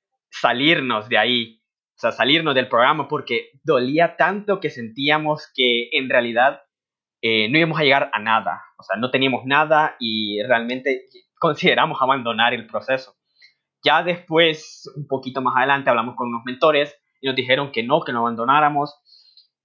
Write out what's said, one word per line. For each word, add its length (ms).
salirnos 800
de 80
ahí, 440
o 40
sea, 100
salirnos 420
del 160
programa 380
porque 420
dolía 520
tanto 440
que 100
sentíamos 840
que 360
en 180
realidad, 520
eh, 280
no 80
íbamos 220
a 40
llegar 300
a 60
nada, 420
o 60
sea, 140
no 140
teníamos 340
nada 540
y 440
realmente 580
consideramos 640
abandonar 520
el 140
proceso. 480
Ya 200
después, 800
un 120
poquito 340
más 160
adelante, 320
hablamos 260
con 120
unos 180
mentores 500
y 60
nos 80
dijeron 360
que 100
no, 200
que 120
no 60
abandonáramos, 840